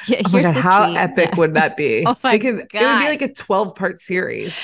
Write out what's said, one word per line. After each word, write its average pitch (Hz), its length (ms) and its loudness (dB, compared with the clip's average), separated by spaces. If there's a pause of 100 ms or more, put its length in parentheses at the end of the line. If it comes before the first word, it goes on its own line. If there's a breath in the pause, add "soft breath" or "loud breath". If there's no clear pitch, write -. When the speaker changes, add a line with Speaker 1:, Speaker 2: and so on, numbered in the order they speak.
Speaker 1:
Yeah, 226 180 0
Speaker 2:
Oh 180 40 0
my - 20 -
Speaker 1:
here's 175 160 4
Speaker 2:
God, 160 80 2
Speaker 1:
the 165 60 0
Speaker 2:
how 190 240 4
Speaker 1:
tweet. 170 120 -2
Speaker 2:
epic 175 360 0
Speaker 1:
Yeah. 175 40 -2
Speaker 2:
would 160 160 2
that 156 240 0
be? 123 260 0
Speaker 1:
<laughs> 175 40 0
Oh 247 160 2
my 262 100 2
Speaker 2:
It 214 60 4
could, 247 160 0
it 190 60 -6
would - 100 -16
be 208 80 -6
Speaker 1:
God. 220 300 2
Speaker 2:
like 294 120 -4
a - 100 -4
twelve-part - 680 -4
series. 170 520 -6 (120)